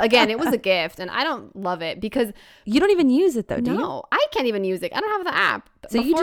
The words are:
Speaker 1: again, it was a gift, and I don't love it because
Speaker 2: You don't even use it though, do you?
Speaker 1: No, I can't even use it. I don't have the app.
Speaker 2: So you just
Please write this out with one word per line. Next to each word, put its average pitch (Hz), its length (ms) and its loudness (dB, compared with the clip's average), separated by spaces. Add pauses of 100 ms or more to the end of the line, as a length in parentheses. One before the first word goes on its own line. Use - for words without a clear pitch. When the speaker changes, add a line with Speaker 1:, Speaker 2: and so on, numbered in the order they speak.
Speaker 1:
again, 233 300 4
it 226 80 -4
was 294 140 0
a 226 60 2
gift, 180 420 -2
and 180 100 -8
I 254 140 -2
don't 262 320 -6
love 180 260 -4
it 165 180 -6
because 220 320 -4 (320)
Speaker 2:
You 220 160 0
don't 403 100 6
even 339 200 4
use 302 260 4
it 214 120 -4
though, - 120 -2
do 240 120 0
you? 190 60 0
Speaker 1:
No, - 340 -6
I 311 200 2
can't 262 140 0
even 208 180 0
use 185 180 -4
it. 175 120 -6
I 277 60 -2
don't 427 100 -4
have 403 140 -4
the 320 120 -4
app. 160 320 0 (200)
Speaker 2:
So 220 100 0
you 262 180 0
just 330 60 2